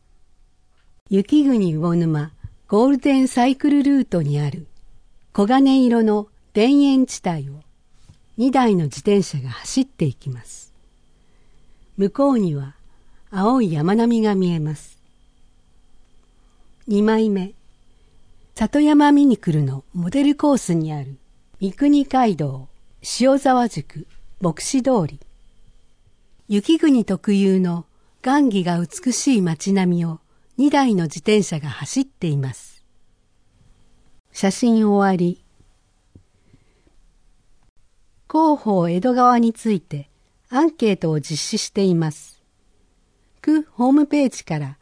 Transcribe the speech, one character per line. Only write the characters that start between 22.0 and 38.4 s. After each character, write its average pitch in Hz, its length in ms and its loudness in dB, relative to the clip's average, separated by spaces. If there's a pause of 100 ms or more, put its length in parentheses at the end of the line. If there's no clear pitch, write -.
街 240 300 0
道、 135 320 -8 (520)
塩 269 200 4
沢 254 300 2
宿、 - 380 -12 (340)
牧 170 220 -4
師 262 200 -2
通 269 80 0 (160)
り。 - 120 -14 (1300)
雪 214 320 0
国 269 260 2
特 - 280 -2
有 190 260 2
の 175 260 -4 (360)
雁 277 280 2
木 196 140 -2
が 175 160 -2
美 175 340 -6
し 262 240 0
い 196 40 2
街 175 320 -2
並 185 240 2
み 170 80 -2
を 160 140 -8 (380)
二 277 140 2
台 269 240 2
の 175 80 0
自 165 160 -8
転 214 240 2
車 160 160 -6
が 147 100 -10
走 143 320 -6
っ 269 40 -2
て - 220 -10
い 147 100 -2
ま 131 160 -6
す。 - 300 -20 (1500)
写 - 160 -2
真 220 400 2
終 202 200 2
わ 190 60 0
り。 175 280 -2 (2750)
広 311 320 2